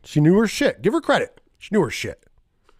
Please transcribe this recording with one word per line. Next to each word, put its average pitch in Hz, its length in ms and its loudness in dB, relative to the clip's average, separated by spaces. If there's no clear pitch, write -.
she - 180 0
knew 170 160 6
her 226 100 2
shit. - 360 -2
Give 208 100 0
her 330 80 0
credit. - 400 -2
She - 160 -20
knew 208 80 2
her 127 80 0
shit. - 340 -12